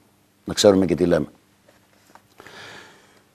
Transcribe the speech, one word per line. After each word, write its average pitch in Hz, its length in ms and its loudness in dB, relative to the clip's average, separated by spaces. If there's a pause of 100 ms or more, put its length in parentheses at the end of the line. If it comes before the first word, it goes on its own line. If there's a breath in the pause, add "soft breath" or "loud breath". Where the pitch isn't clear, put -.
(440)
να - 100 -10
ξέρουμε 98 320 4
και 85 80 -2
τι 82 100 -2
λέμε. 80 220 0 (2000 soft breath)